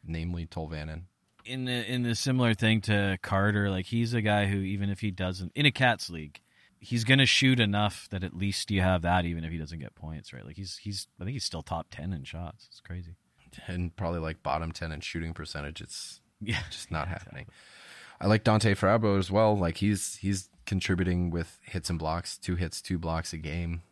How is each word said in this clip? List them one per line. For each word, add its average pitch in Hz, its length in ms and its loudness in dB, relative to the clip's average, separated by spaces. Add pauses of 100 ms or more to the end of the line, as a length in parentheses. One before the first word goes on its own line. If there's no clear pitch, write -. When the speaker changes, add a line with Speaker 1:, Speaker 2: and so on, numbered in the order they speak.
Speaker 1:
namely 82 400 -4
Tolvanen. 78 580 -8 (400)
Speaker 2:
In 127 220 -6
the, 120 260 -2
in 123 120 0
the 120 120 2
similar 127 380 4
thing 110 280 4
to 101 400 2
Carter, 101 480 2
like, 92 180 0
he's 117 260 0
a 117 80 2
guy 104 240 4
who, 98 140 2
even 98 300 -2
if 98 120 -4
he 107 100 0
doesn't, 92 420 -4
in 147 120 2
a 139 60 8
Cats 123 380 2
league, 78 300 -10 (400)
he's 117 240 -2
gonna 131 220 8
shoot 131 340 6
enough 104 520 2
that 95 120 -4
at - 120 -8
least 98 360 -2
you 101 100 4
have 92 200 4
that, 87 240 2
even 85 180 -4
if 80 80 -6
he 82 60 -6
doesn't 80 220 -8
get - 160 -14
points, 78 380 -12
right? 57 120 -16
Like, 65 100 -16
he's, 98 220 -10
he's, 98 300 -8 (120)
I 90 60 -8
think 104 80 -6
he's 139 100 -6
still 82 180 -6
top 82 300 -6
ten 85 220 -6
in 71 100 -8
shots. 82 460 -12
It's - 120 -20
crazy. 87 340 -12 (520)
Speaker 1:
And 90 280 -4
probably, 87 260 -2
like, 78 200 -6
bottom 80 300 -2
ten 80 220 -8
in 73 80 -10
shooting 82 320 -6
percentage. 73 480 -10
It's - 400 -14 (200)
Speaker 2:
Yeah. 104 180 -2 (120)
Speaker 1:
just - 180 -14
not 78 180 -4
Speaker 2:
<laughs> - 20 -6
Speaker 1:
happening. - 380 -12 (720)
I - 80 0
like 107 180 6
Dante 107 300 6
Fabro 104 440 4
as 90 100 -2
well. 107 280 4
Like, 85 200 0
he's, 101 380 0
he's 95 340 -4 (160)
contributing 90 640 0
with 85 340 -6
hits - 280 -6
and 85 80 -2
blocks, 80 400 -4
two 92 160 -2
hits, 87 260 -4
two 92 160 -2
blocks 82 360 -4
a 85 40 -8
game. 82 540 -4